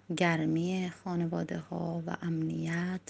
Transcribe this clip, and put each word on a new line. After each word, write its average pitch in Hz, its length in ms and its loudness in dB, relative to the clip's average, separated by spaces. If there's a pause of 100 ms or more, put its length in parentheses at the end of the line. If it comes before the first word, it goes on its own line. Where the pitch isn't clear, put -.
(160)
گرمی 170 760 4 (120)
خانواده‌ها 170 1000 -2
و 170 160 -4
امنیت 165 880 -2